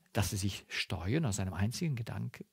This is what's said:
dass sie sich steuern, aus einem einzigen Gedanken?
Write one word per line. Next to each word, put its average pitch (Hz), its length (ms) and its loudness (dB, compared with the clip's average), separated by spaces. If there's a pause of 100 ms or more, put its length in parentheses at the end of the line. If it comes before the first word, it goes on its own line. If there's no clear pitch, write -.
(120)
dass 110 200 4
sie 104 60 -2
sich 98 300 -2
steuern, 98 580 0
aus 98 140 2
einem 92 140 0
einzigen 123 420 2
Gedanken? 117 580 -6